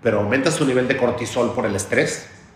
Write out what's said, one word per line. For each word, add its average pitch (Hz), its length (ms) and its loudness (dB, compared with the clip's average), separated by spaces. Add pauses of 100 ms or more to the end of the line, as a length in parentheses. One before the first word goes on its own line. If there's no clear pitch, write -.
pero 107 200 2
aumenta 123 280 2
su 156 160 0
nivel 127 220 2
de - 100 0
cortisol 120 560 0
por - 120 -2
el 101 100 -2
estrés, - 540 -2 (260)